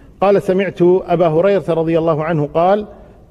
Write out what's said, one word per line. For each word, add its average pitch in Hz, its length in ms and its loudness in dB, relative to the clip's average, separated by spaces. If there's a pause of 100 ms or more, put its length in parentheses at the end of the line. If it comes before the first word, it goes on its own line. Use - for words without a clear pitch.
(200)
قال 196 220 2
سمعت 185 400 -2
أبا 175 440 2
هريرة 175 420 0
رضي 165 300 0
الله 160 260 -2
عنه 156 220 -2
قال: 185 400 0 (440)